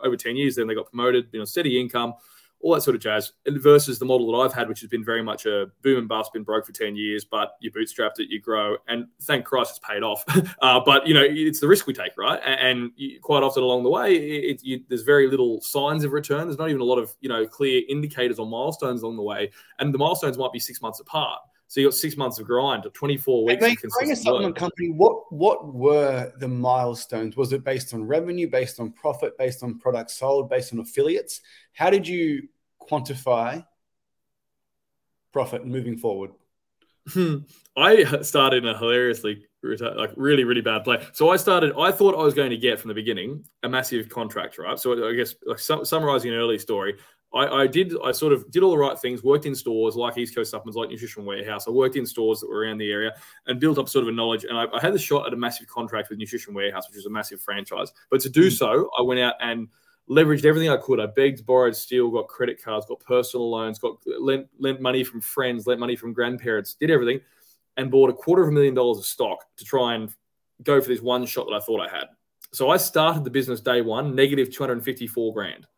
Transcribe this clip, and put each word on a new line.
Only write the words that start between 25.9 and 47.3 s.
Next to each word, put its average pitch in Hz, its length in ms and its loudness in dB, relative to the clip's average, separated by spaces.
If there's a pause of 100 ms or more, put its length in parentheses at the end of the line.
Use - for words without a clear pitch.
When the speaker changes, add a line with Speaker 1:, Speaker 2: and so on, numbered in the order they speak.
Speaker 2:
the 131 80 -8
milestones? 123 920 -2
Was 131 160 0
it 135 120 -2
based 135 300 -4
on 110 100 -8
revenue, 170 440 -2
based 127 300 -2
on 113 140 -8
profit, 151 460 -4
based 127 260 -4
on 117 160 -8
products 120 340 -4
sold, 135 360 0
based 127 220 -2
on 113 80 -6
affiliates? 147 600 -2 (320)
How 165 160 -2
did 196 180 2
you 160 420 -4 (300)
quantify 131 840 -2 (1700)
profit 123 340 -4
moving 123 300 -6
forward? 98 360 -4 (760)
Speaker 1:
Hmm. 165 300 0 (360)
I 160 460 6
started 131 440 4
in 117 60 0
a 107 60 -4
hilariously 117 720 0 (180)
reti-, 113 320 -6
like, 107 180 -4
really, 139 300 4
really 120 160 2
bad 110 240 -2
place. 120 180 0 (120)
So 160 160 6
I 185 60 6
started, 175 420 4
I 170 120 4
thought 196 240 6
I 160 80 -2
was 143 120 6
going 139 160 2
to 117 80 -2
get 117 200 2
from 113 100 -12
the 104 60 -8
beginning 110 500 -4 (180)
a 123 60 -4
massive 127 420 -4
contract, 107 480 -8
right? 92 200 -8
So 120 300 -2
I 117 60 -4
guess, 135 200 -4 (120)
like, 113 120 -6
su-, - 280 -2
summarizing 139 460 0
an 117 40 -4
early 117 220 0
story, 101 380 -4 (380)